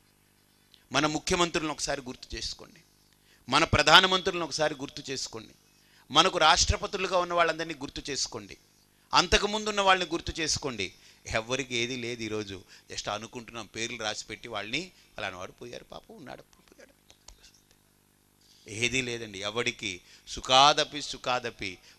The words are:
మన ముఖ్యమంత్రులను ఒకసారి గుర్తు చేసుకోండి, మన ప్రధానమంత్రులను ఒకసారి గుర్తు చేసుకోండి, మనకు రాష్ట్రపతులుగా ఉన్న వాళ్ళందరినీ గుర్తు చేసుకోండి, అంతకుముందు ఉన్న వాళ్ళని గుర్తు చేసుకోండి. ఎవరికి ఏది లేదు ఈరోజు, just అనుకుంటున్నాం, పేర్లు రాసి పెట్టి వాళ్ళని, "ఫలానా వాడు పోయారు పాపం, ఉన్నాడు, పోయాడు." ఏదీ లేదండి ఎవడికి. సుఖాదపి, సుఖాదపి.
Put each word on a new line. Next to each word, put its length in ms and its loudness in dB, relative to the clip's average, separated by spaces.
మన 140 2
ముఖ్యమంత్రులను 680 0
ఒకసారి 300 -4
గుర్తు 340 -14
చేసుకోండి, 460 -12
మన 140 6
ప్రధానమంత్రులను 800 6
ఒకసారి 320 0
గుర్తు 360 -10
చేసుకోండి, 420 -10
మనకు 260 6
రాష్ట్రపతులుగా 800 2
ఉన్న 160 0
వాళ్ళందరినీ 400 0
గుర్తు 380 -10
చేసుకోండి, 460 -8
అంతకుముందు 560 2
ఉన్న 120 -2
వాళ్ళని 280 4
గుర్తు 320 -6
చేసుకోండి. 520 -4
ఎవరికి 480 -2
ఏది 200 -2
లేదు 280 -8
ఈరోజు, 400 -8
just 160 -8
అనుకుంటున్నాం, 560 -10
పేర్లు 380 -8
రాసి 220 -6
పెట్టి 220 -14
వాళ్ళని, 440 -8
"ఫలానా 200 -8
వాడు 140 -12
పోయారు 320 -16
పాపం, 320 -20
ఉన్నాడు, 260 -18
పోయాడు." 200 -20
ఏదీ 340 -2
లేదండి 400 -8
ఎవడికి. 600 -6
సుఖాదపి, 760 4
సుఖాదపి. 760 -6